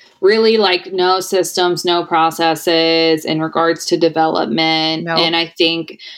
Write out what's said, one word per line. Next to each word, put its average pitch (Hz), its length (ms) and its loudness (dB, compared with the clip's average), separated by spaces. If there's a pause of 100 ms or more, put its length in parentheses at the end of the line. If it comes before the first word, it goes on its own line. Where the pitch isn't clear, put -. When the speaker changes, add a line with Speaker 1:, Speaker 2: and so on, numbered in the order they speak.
(200)
Speaker 1:
really, 220 380 4
like, 180 340 0
no 185 280 2
systems, 180 640 -2
no 175 200 0
processes 165 1200 0
in 156 160 -2
regards 160 460 -2
to 175 100 0
development. 160 1080 0
Speaker 2:
No. 165 120 -4
Speaker 1:
And 165 180 0
I 165 120 -2
think 165 520 -4 (200)